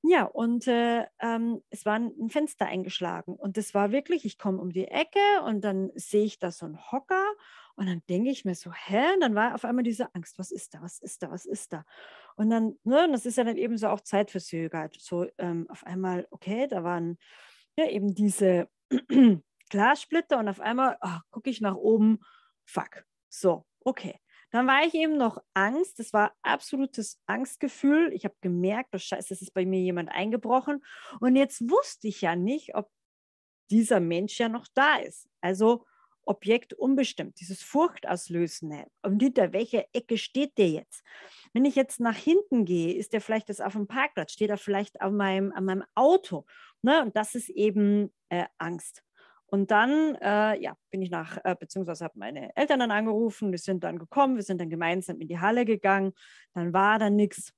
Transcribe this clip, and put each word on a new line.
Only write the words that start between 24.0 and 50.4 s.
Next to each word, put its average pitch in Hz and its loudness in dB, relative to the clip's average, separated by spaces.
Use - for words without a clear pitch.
Dann 254 2
war 277 4
ich 330 0
eben 311 2
noch 233 0
Angst, 240 0
das 226 -10
war 214 2
absolutes 269 -4
Angstgefühl. 277 0
Ich - -8
habe 202 -6
gemerkt, 185 -2
oh 190 -6
Scheiße, - -8
es - -14
ist 196 -18
bei 185 0
mir 190 0
jemand 175 -2
eingebrochen. 247 -2
Und 254 4
jetzt 269 2
wusste 427 0
ich 202 -6
ja 170 0
nicht, 226 -2
ob 214 -4
dieser 214 6
Mensch 170 -2
ja 233 2
noch 226 -6
da 202 4
ist. - -10
Also 220 2
Objekt 214 0
unbestimmt, 262 -2
dieses 175 -14
Furchtauslösende. 170 -2
Und 202 0
hinter 226 2
welcher 220 -2
Ecke 233 -2
steht - -4
der 185 6
jetzt? - -8
Wenn 247 4
ich 277 2
jetzt 269 0
nach 226 0
hinten 320 2
gehe, 175 0
ist - -6
der 220 0
vielleicht 220 -4
das 202 -10
auf 196 -6
dem 208 -4
Parkplatz, 262 -4
steht 208 -2
er 202 -2
vielleicht 202 -4
auf 196 -2
meinem, 196 0
an 185 -4
meinem 190 -2
Auto. 269 2
Ne? 294 4
Und 214 -4
das 214 -2
ist 240 -8
eben, 208 2
äh, 175 -2
Angst. 165 -10
Und 196 0
dann, 277 4
äh, 208 0